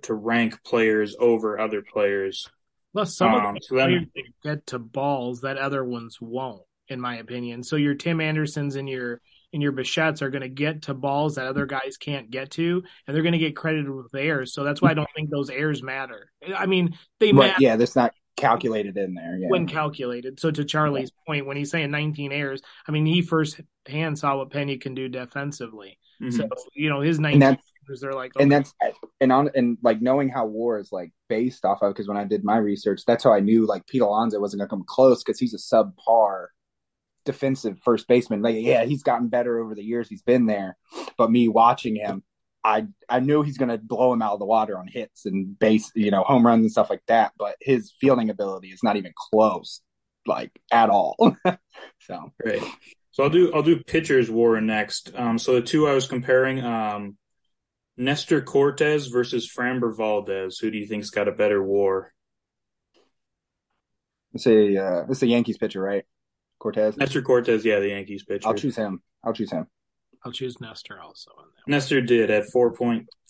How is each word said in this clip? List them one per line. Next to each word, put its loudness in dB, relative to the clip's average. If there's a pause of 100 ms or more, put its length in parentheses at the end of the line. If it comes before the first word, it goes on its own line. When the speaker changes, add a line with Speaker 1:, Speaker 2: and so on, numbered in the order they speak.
Speaker 1:
to -6
rank -2
players 0
over 2
other -4
players. -2 (440)
Speaker 2:
Plus, -4
some 4
of 2
Speaker 1:
Um, -4
Speaker 2:
the -12
Speaker 1:
so -6
then 4
Speaker 2:
players 0
that -14 (180)
get -8
to -8
balls -4
that -6
other -4
ones -10
won't, -10 (260)
in -10
my -8
opinion. -10
So -4
your 2
Tim -4
Andersons -4
and -8
your, -8 (320)
and -4
your 0
Bichettes -2
are -4
gonna -8
get -6
to -8
balls -2
that -8
other -4
guys -8
can't -10
get -10
to, 0 (240)
and -6
they're 2
gonna 2
get -2
credited -4
with -12
errors. -4
So -6
that's -4
why 6
I 2
don't -4
think -8
those -4
errors -4
matter. -10 (240)
I -2
mean, 2 (220)
they 6
Speaker 3:
Right, 10
Speaker 2:
matter 0
Speaker 3:
yeah, 4
that's 0
not 2 (220)
calculated 0
in -4
there, -10
yeah. -4
Speaker 2:
when 0
calculated. -6
So -2
to -4
Charlie's -2
Speaker 3:
Yeah. -20
Speaker 2:
point, -4
when -8
he's -6
saying -2
nineteen -4
errors, -6 (260)
I -6
mean, 2
he 4
firsthand -6
saw -2
what -10
Penny -6
can -12
do -8
defensively. -12 (240)
Speaker 1:
Mm-hmm. -4
Speaker 2:
So, -2 (260)
you -2
know, -2
his 0
Speaker 3:
And 0
Speaker 2:
nineteen 6
Speaker 3:
that's, 4 (160)
Speaker 2:
errors, -14
they're -8
like, -10
Speaker 3:
and 6
Speaker 2:
"Okay." 6 (180)
Speaker 3:
that's, -2 (260)
and 4
on, 4
and, 0
like, 2
knowing 2
how -2
war -4
is, -14
like, -10 (160)
based -2
off 0
of, 2
'cause -8
when -4
I -4
did -2
my 4
research, -2
that's 2
how 8
I 6
knew, 4
like, -4
Pete 0
Alonso 0
wasn't -4
gonna -4
come -8
close 6
'cause -4
he's -2
a -10
subpar 2 (760)
defensive -2
first 2
baseman. 2
Like, 0
yeah, 2
he's -2
gotten 0
better 0
over -6
the -12
years -4
he's -16
been 4
there, -2 (420)
but 4
me 6
watching 4
him, -6 (400)
I, 2 (220)
I 2
knew 2
he's -6
gonna -2
blow 2
him 0
out -2
of -4
the -8
water 0
on -14
hits -12
and -4
base, 4
you 2
know, 2
home 4
runs 6
and 4
stuff 2
like -6
that, 2
but -6
his -2
fielding 2
ability -6
is -16
not 0
even -10
close, 0 (460)
like, -4 (200)
at 6
all. 2
<laughs> 2 (420)
So. -16 (100)
Speaker 1:
Right. -4 (500)
So 0
I'll 2
do, 6
I'll 2
do 4
pitchers 0
war 4
next. -4
Um, 0
so 0
the 4
two 2
I 2
was 2
comparing, 2
um, -4 (800)
Nestor 0
Cortes 2
versus -2
Framber -2
Valdez. -4
Who -4
do -6
you -8
think's -8
got -2
a 0
better 2
war? 0 (2250)
Speaker 3:
It's -8
a, 6
uh, -2
it's -4
a 4
Yankees 0
pitcher, -4
right? -2 (540)
Cortes? -2
Speaker 1:
Nestor -2
Cortes, 2
yeah, 2
the 0
Yankees -10
pitcher. -6
Speaker 3:
I'll 2
choose -4
him. -6 (220)
I'll -2
choose -8
him. -6 (580)
Speaker 2:
I'll -12
choose -10
Nestor -18
also -20
on -20
that -20
one. 0
Speaker 1:
Nestor 0
did 4
at 2
four 4
point, -2 (220)